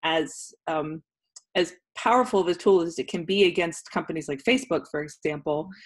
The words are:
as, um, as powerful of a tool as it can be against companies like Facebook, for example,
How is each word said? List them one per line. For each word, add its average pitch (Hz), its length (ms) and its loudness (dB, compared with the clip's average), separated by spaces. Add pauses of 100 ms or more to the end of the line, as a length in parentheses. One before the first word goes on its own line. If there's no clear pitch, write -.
as, 160 500 -2 (140)
um, 156 340 -4 (540)
as 180 180 2 (220)
powerful 233 440 2
of 170 80 0
a 180 60 0
tool 190 280 4
as 165 180 -4
it 127 80 -6
can 175 180 -6
be 196 200 4
against 170 440 -2
companies 160 380 -6
like 139 160 -6
Facebook, 226 480 0
for 147 100 -6
example, 151 680 -4 (180)